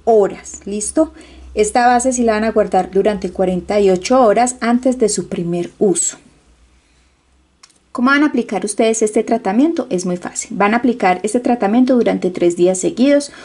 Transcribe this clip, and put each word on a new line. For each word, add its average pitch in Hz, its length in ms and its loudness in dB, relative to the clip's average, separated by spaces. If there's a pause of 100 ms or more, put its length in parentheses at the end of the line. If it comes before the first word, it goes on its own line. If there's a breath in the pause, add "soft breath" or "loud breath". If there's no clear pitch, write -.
horas, - 600 0
¿listo? 208 480 -2 (420 loud breath)
Esta 214 320 2
base 247 260 2
sí 247 100 0
la 226 100 2
van 214 120 0
a 220 80 -2
guardar 190 380 0
durante 196 400 -2
cuarenta 185 500 -2
y 196 100 4
ocho 190 300 2
horas 233 400 2
antes 247 380 0
de 226 100 2
su 190 200 -6
primer 175 500 -6
uso. - 380 0 (1700)
¿Cómo 247 200 0
van 277 120 2
a 302 40 2
aplicar 226 380 -4
ustedes 226 380 -2
este 220 220 0
tratamiento? 240 680 -2
Es 180 160 -4
muy 180 100 -4
fácil. - 400 -10
Van 202 160 2
a 233 40 2
aplicar 214 480 0
este 240 160 -2
tratamiento 247 560 2
durante 190 340 0
tres 175 240 0
días 185 240 2
seguidos, 285 540 0 (120)